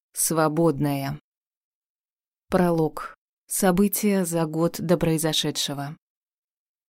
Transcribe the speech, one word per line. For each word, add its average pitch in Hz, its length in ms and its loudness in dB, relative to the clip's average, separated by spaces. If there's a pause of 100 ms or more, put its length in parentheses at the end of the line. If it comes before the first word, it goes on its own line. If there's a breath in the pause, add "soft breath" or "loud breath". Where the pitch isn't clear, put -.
(120)
Свободная. 151 1080 0 (1300)
Пролог. 170 640 0 (320)
События 196 760 2
за 165 220 0
год 160 340 -2
до 165 160 2
произошедшего. 156 1000 -2 (920)